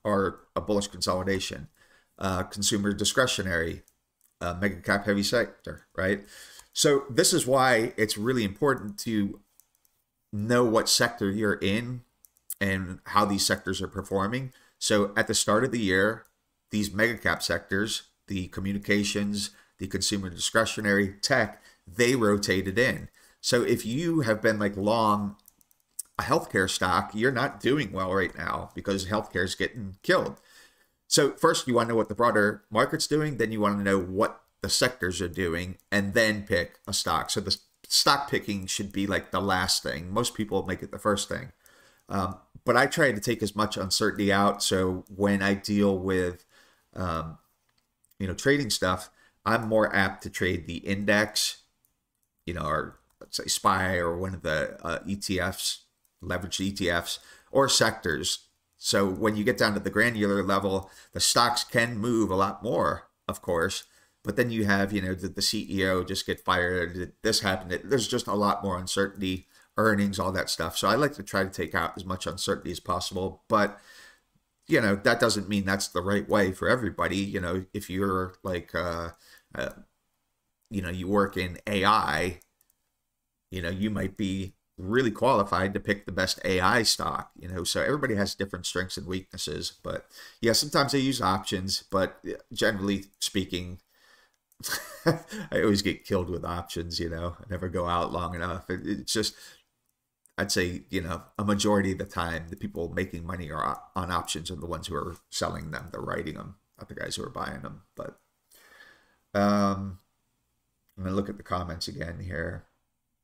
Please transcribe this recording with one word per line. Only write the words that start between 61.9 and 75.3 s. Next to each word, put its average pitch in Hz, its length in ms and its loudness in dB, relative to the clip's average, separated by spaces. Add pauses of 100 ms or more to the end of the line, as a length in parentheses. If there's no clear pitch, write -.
move 113 340 2
a 92 60 0
lot 95 260 0
more, 107 460 -2 (200)
of - 120 -8
course, 87 440 0 (400)
but 104 120 -4
then 120 140 2
you 110 140 0
have, 98 280 2
you 101 80 2
know, 92 140 -2
the, 90 140 -6
the 98 140 -6
C - 280 -2
E 95 160 2
O 92 160 2
just 95 240 -4
get 92 140 -4
fired, 90 720 0 (100)
this 107 180 2
happened, 90 440 -2
there's 110 240 0
just 123 180 -2
a 101 80 -2
lot 101 300 2
more 92 140 -2
uncertainty, 92 680 -2 (300)
earnings, 101 420 4
all 92 140 0
that 92 180 -2
stuff. 82 260 -4
So - 120 2
I 104 60 4
like 143 200 2
to - 80 -12
try - 200 -2
to 95 60 0
take 90 260 -6
out 85 220 0
as 95 80 -12
much 92 220 -6
uncertainty 90 440 -4
as 85 100 -8
possible, 92 680 -4
but, 104 320 2 (840)
you 156 140 4
know, 101 140 4
that 117 260 2
doesn't 104 280 2